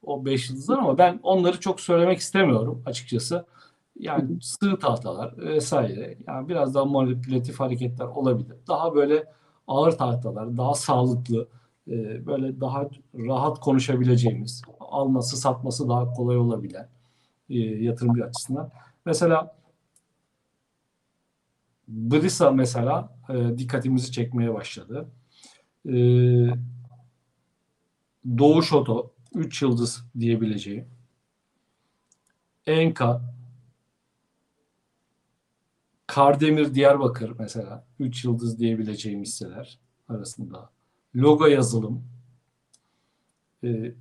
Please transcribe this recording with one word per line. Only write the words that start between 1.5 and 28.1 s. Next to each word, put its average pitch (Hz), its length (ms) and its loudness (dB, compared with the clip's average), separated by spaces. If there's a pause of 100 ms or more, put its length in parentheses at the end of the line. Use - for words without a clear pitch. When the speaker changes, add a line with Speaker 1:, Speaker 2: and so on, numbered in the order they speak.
Speaker 1:
çok 180 200 -4
söylemek 175 380 4
istemiyorum 120 680 2
açıkçası. 135 600 -6 (520)
Yani 151 240 -4
Speaker 2:
Hı 147 120 -4
hı. 175 60 -6
Speaker 1:
sığ - 380 -2
tahtalar 120 600 -4
vesaire, 151 880 -2
yani 135 220 -8
biraz 139 260 -2
daha 139 100 2
manipülatif 127 760 -2
hareketler 123 460 -4
olabilir. 123 500 -2 (120)
Daha 165 260 -2
böyle 147 300 4 (420)
ağır 151 260 2
tahtalar, 120 640 -4
daha 123 180 0
sağlıklı, 123 760 0 (400)
e, 120 380 -8
böyle 135 340 -4
daha 135 280 -4 (260)
rahat 131 460 -2
konuşabileceğimiz, 123 1000 2 (180)
alması 131 560 -2
satması 127 520 -2
daha 120 240 0
kolay 123 240 0
olabilen, 107 520 -2 (600)
e, 123 80 -2
yatırımcı 117 680 0
açısından. - 460 -8 (340)
Mesela 160 520 2 (2250)
Brisa 139 600 2
mesela, 127 680 0 (100)
e, 120 300 -2
dikkatimizi 127 540 -2
çekmeye 117 420 -2
başladı. 107 540 -12 (800)
E, 131 60 -2 (2500)